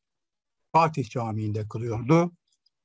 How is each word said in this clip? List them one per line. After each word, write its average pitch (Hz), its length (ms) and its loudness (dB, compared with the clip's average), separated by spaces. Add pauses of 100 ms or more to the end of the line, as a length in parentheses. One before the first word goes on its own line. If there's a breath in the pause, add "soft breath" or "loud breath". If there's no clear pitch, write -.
(720)
Fatih 160 380 2
Camii'nde 110 580 -4
kılıyordu. 120 640 0 (540)